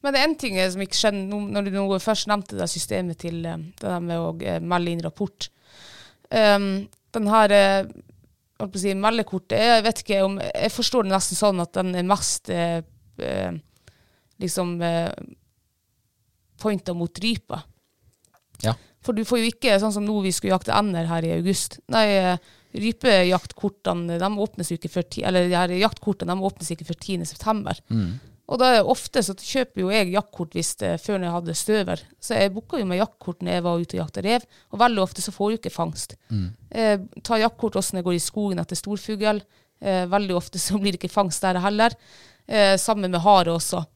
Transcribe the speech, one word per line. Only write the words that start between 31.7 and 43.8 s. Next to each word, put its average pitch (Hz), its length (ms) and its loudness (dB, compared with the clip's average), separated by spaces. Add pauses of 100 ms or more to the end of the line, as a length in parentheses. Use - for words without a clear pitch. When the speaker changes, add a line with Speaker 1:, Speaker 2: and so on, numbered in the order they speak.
Speaker 1:
Så - 160 -4
jeg 196 180 4
booka 226 260 -6
jo 208 60 -2
med 180 140 -2
jaktkort - 420 -4
når 175 120 -2
jeg 175 100 0
var 175 160 0
ute 170 160 -6
og 175 60 -4
jakta 170 240 -8
rev, 233 160 2 (300)
og 202 80 -8
veldig 226 220 4
ofte 185 220 -4
så 208 80 -8
får 202 180 -2
jeg 226 80 0
jo - 40 -10
ikke - 140 -8
fangst. 165 400 -6 (140)
Speaker 2:
Mm. 98 200 -2 (200)
Speaker 1:
Eh, 220 280 2 (260)
ta 233 160 0
jaktkort 226 400 0
også - 160 -4
når 185 60 -2
jeg 175 80 -2
går 175 80 2
i 160 80 -2
skogen 202 340 -2
etter 170 160 -6
storfugl. 208 640 -2 (420)
Eh, 185 240 0
veldig 185 300 0
ofte 175 240 -4
så 202 200 -2
blir 196 120 0
det 180 80 -6
ikke - 160 -8
fangst 196 260 0
der 185 220 0
heller. 208 320 2 (520)
Eh, 202 300 6
sammen 202 340 0
med 170 120 0
hare 180 320 6
også. 165 300 -4 (100)